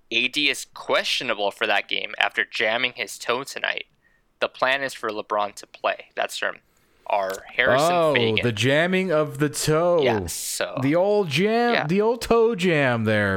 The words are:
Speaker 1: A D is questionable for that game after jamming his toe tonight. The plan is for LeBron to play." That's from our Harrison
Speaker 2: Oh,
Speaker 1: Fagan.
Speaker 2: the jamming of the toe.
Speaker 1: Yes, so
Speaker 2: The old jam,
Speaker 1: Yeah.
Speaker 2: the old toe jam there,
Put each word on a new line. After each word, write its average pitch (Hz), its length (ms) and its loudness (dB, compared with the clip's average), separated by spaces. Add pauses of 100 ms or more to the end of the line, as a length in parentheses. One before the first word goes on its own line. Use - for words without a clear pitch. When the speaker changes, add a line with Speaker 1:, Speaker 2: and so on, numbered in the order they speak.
(100)
Speaker 1:
A 117 160 0
D 147 240 -2
is - 240 -6
questionable 120 800 -2
for - 120 -4
that 101 220 0
game 101 320 -8
after 104 260 0
jamming 120 520 -2
his 110 200 -8
toe 127 280 -4
tonight. - 400 -6 (560)
The 117 80 0
plan 135 340 0
is 131 120 -6
for 113 160 -6
LeBron 104 440 -2
to - 140 -18
play." - 380 -4 (100)
That's - 200 -4
from 92 200 -4 (500)
our 98 240 4 (240)
Harrison 139 380 2
Speaker 2:
Oh, 160 240 2
Speaker 1:
Fagan. 113 280 0
Speaker 2:
the 120 60 2
jamming 160 640 0
of 151 260 0
the 147 100 2
toe. 160 540 2
Speaker 1:
Yes, 104 300 0
so - 500 -6
Speaker 2:
The 143 140 2
old 202 320 2
jam, 220 460 2
Speaker 1:
Yeah. - 120 0
Speaker 2:
the 185 140 2
old 233 200 0
toe 226 360 4
jam 143 480 2
there, 104 320 2